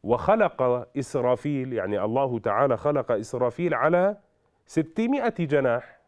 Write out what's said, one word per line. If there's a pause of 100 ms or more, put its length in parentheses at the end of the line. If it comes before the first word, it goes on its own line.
"وخلق (100)
إسرافيل"،
يعني
الله
تعالى
خلق
إسرافيل
على (480)
ستمائة
جناح